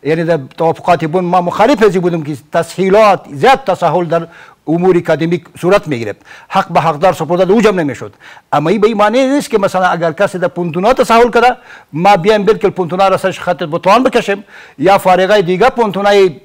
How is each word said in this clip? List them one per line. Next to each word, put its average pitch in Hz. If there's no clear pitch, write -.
یعنی 160
در 165
توافقات 165
بن 160
ما 180
مخالف 190
ازی 190
بودم 170
که 143
تسهیلات، 190
زیاد 233
تسهل 175
در 165
امور 175
اکادمیک 170
صورت 190
می‌گرفت، 113
حق -
به 170
حقدار 160
سپرده 175
در 175
اوجم 208
نمی‌شد. 120
اما 147
این 202
به 208
این 226
معنی 220
نیست 277
که 220
مثلاً 185
اگر 170
کسی 190
در 175
پونتونا 175
تسهل 233
کرده، 233
ما 190
بیایم 208
بالکل 202
پونتونا 180
را 190
سرش 185
خط 180
بتوان 185
بکشیم 208
یا 185
فارغای 185
دیگه 180
پونتونای 202